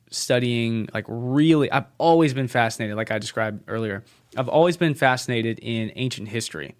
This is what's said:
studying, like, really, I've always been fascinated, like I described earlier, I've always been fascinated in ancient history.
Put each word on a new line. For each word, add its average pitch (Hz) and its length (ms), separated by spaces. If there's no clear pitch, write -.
studying, 117 840
like, 107 140
really, 139 640
I've 139 140
always 165 360
been 131 140
fascinated, 113 500
like 110 140
I 110 80
described 107 480
earlier, 107 360
I've 127 140
always 165 260
been 165 200
fascinated 123 640
in 113 360
ancient 113 340
history. 101 500